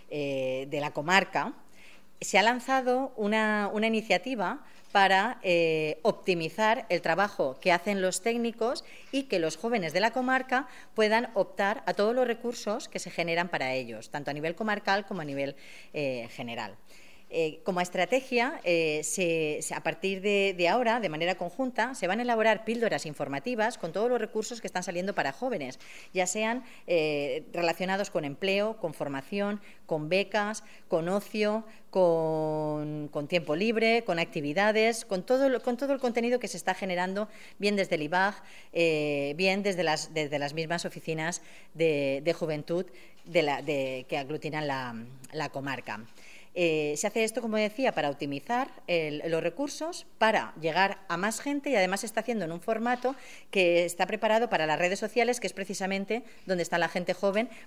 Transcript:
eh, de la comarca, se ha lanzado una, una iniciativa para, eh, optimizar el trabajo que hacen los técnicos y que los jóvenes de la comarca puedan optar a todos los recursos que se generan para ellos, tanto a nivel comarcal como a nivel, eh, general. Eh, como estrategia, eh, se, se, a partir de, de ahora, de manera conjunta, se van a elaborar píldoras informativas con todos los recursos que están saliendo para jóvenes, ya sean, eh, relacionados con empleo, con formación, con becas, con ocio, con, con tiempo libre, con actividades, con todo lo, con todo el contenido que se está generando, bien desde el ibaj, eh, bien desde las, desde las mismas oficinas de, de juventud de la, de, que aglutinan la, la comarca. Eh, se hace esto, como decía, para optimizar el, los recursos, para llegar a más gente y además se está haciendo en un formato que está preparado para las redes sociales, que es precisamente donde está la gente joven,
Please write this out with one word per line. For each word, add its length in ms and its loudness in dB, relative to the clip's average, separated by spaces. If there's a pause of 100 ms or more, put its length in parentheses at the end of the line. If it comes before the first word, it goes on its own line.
eh, 640 -2
de 80 -2
la 100 -2
comarca, 640 2 (640)
se 200 2
ha 20 6
lanzado 760 2
una, 560 0
una 140 0
iniciativa 800 0 (260)
para, 520 6
eh, 580 2
optimizar 880 2
el 120 2
trabajo 600 0
que 100 4
hacen 300 2
los 220 0
técnicos 600 -2 (280)
y 120 -2
que 140 -2
los 180 0
jóvenes 380 -2
de 60 2
la 120 4
comarca 560 0 (280)
puedan 400 4
optar 500 0
a 80 0
todos 220 2
los 100 4
recursos 640 -4
que 100 -8
se 140 -10
generan 380 0
para 240 -2
ellos, 360 -6
tanto 220 -6
a 20 -2
nivel 220 -4
comarcal 500 0
como 160 -8
a 40 -6
nivel, 300 -4 (380)
eh, 380 -4
general. 440 -8 (560)
Eh, 320 0
como 180 0
estrategia, 840 0
eh, 400 2
se, 580 0
se, 120 -6
a 80 -6
partir 400 -4
de, 340 2
de 140 4
ahora, 300 2
de 100 -2
manera 260 0
conjunta, 600 -2
se 120 -2
van 120 0
a 20 0
elaborar 420 2
píldoras 440 0
informativas 720 -2
con 120 -6
todos 180 0
los 120 2
recursos 400 -6
que 60 -6
están 160 -4
saliendo 320 -4
para 180 0
jóvenes, 460 -4 (340)
ya 140 2
sean, 360 -2 (220)
eh, 640 2
relacionados 600 0
con 140 -2
empleo, 520 0
con 160 -4
formación, 680 -4 (280)
con 200 -2
becas, 560 0 (240)
con 220 2
ocio, 560 0 (240)
con, 1200 2
con 180 -4
tiempo 280 0
libre, 500 2
con 140 0
actividades, 840 2
con 220 -4
todo 240 4
lo, 140 0
con 140 0
todo 160 0
el 60 -2
contenido 400 2
que 80 -8
se 100 -8
está 180 -2
generando, 520 -2 (300)
bien 180 2
desde 200 2
el 80 0
ibaj, 320 2 (360)
eh, 640 2
bien 280 2
desde 200 0
las, 300 0
desde 240 -2
las 160 -2
mismas 320 -2
oficinas 560 -6 (320)
de, 500 2
de 100 2
juventud 520 -2 (400)
de 160 2
la, 220 0
de, 440 -2
que 120 -2
aglutinan 480 -6
la, 280 -4 (380)
la 160 -4
comarca. 560 -8 (520)
Eh, 380 2
se 120 -2
hace 180 0
esto, 160 -2
como 160 -2
decía, 340 0
para 180 0
optimizar 600 -2 (180)
el, 420 0
los 140 0
recursos, 600 -4 (120)
para 440 4
llegar 380 2 (100)
a 80 0
más 240 -2
gente 280 -4
y 60 2
además 240 4
se 60 -6
está 160 -2
haciendo 240 -2
en 80 -4
un 80 -8
formato 520 0 (380)
que 320 6
está 240 0
preparado 420 2
para 160 2
las 140 2
redes 180 2
sociales, 440 2
que 60 -4
es 60 -6
precisamente 680 -4 (220)
donde 180 0
está 140 -2
la 100 2
gente 260 -2
joven, 360 0 (180)